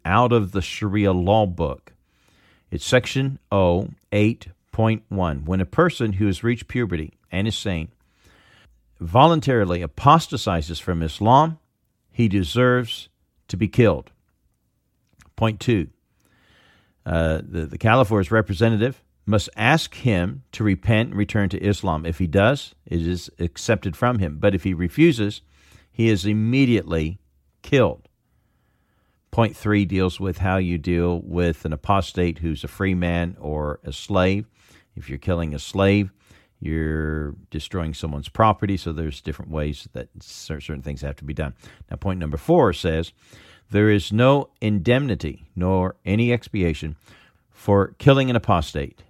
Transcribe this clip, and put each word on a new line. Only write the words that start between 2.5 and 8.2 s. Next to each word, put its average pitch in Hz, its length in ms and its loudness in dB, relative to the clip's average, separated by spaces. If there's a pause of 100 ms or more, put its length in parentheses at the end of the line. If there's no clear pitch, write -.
It's - 140 -8
section 135 540 0 (120)
oh 92 380 2 (220)
eight 107 380 0 (220)
point 113 380 0
one. 80 360 -2
When 92 160 0
a 90 40 0
person 127 480 0
who 104 120 0
has 98 180 -2
reached 120 240 -2
puberty 90 460 -6 (180)
and 98 160 -2
is 110 100 -4
sane 85 320 -6 (1120)